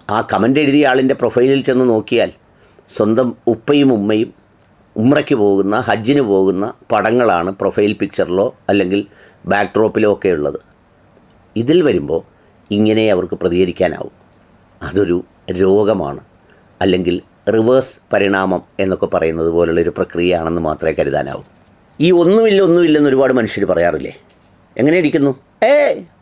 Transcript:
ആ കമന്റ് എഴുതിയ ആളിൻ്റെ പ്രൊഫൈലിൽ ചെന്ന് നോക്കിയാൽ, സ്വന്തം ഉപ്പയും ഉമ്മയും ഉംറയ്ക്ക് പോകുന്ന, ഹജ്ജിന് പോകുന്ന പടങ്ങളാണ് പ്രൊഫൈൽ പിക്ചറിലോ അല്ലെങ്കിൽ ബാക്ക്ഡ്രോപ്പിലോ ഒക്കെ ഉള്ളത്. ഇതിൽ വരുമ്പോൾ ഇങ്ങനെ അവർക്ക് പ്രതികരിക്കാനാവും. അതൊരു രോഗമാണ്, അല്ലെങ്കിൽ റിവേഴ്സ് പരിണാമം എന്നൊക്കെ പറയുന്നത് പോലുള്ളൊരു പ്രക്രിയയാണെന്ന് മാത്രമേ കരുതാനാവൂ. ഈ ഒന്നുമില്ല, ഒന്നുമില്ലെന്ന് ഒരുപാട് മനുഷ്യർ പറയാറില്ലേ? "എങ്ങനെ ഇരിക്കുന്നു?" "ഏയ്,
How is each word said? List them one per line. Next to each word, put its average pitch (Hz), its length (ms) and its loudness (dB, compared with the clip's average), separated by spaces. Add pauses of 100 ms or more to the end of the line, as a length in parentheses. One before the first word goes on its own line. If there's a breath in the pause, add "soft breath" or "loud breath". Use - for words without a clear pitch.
ആ 104 120 -2
കമന്റ് 113 380 0
എഴുതിയ 143 280 2
ആളിൻ്റെ 131 280 2
പ്രൊഫൈലിൽ 127 460 0
ചെന്ന് 127 280 0
നോക്കിയാൽ, 110 420 0 (580 soft breath)
സ്വന്തം 113 400 0 (180)
ഉപ്പയും 135 460 2
ഉമ്മയും 107 380 -2 (640)
ഉംറയ്ക്ക് 139 400 0
പോകുന്ന, 101 440 2
ഹജ്ജിന് 117 420 0
പോകുന്ന 95 440 2 (260)
പടങ്ങളാണ് 104 600 2
പ്രൊഫൈൽ 104 420 -2
പിക്ചറിലോ 98 540 -2 (220)
അല്ലെങ്കിൽ 98 320 0 (440 soft breath)
ബാക്ക്ഡ്രോപ്പിലോ 104 680 0
ഒക്കെ 95 160 -2
ഉള്ളത്. 73 300 -2 (960)
ഇതിൽ 131 260 2
വരുമ്പോൾ 85 400 -2 (500 soft breath)
ഇങ്ങനെ 107 400 2
അവർക്ക് 90 240 -2
പ്രതികരിക്കാനാവും. 87 800 -2 (640)
അതൊരു 87 360 -2 (340)
രോഗമാണ്, 95 720 0 (600 soft breath)
അല്ലെങ്കിൽ 90 340 0 (340)
റിവേഴ്സ് 117 460 2 (140)
പരിണാമം 95 520 0 (180)
എന്നൊക്കെ 95 260 -2
പറയുന്നത് 82 440 -2
പോലുള്ളൊരു 85 400 0
പ്രക്രിയയാണെന്ന് 85 720 -2
മാത്രമേ 80 320 -4
കരുതാനാവൂ. 71 500 -4 (560)
ഈ 160 120 2
ഒന്നുമില്ല, 196 500 4
ഒന്നുമില്ലെന്ന് 165 480 2
ഒരുപാട് 135 240 2
മനുഷ്യർ 107 320 -2
പറയാറില്ലേ? 85 460 -2 (640)
"എങ്ങനെ 151 220 0
ഇരിക്കുന്നു?" 143 340 0 (320)
"ഏയ്, 277 320 2 (260)